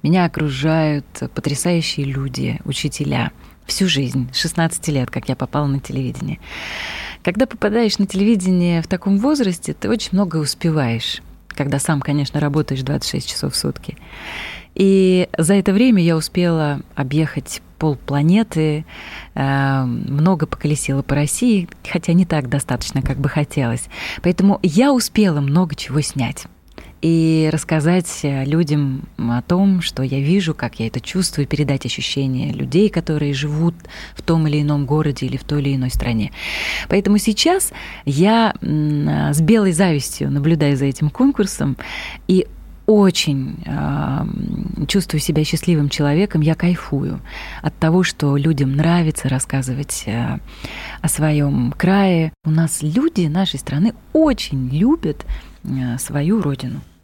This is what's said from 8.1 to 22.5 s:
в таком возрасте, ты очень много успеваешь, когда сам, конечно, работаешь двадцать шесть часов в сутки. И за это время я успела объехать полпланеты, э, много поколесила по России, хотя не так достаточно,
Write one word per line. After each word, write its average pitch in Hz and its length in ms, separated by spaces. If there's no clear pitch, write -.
в 156 60
таком 196 300
возрасте, 226 540
ты - 160
очень 220 240
много 185 240
успеваешь, 143 840
когда 139 300
сам, 143 220
конечно, 147 400
работаешь 143 420
двадцать 143 280
шесть - 180
часов - 260
в - 20
сутки. - 400
И 190 540
за 160 160
это 196 180
время 214 300
я 165 140
успела 160 640
объехать 143 680
полпланеты, 156 1000
э, 135 500
много 147 640
поколесила 139 560
по 139 140
России, 180 520
хотя 170 220
не 180 120
так 147 240
достаточно, 135 540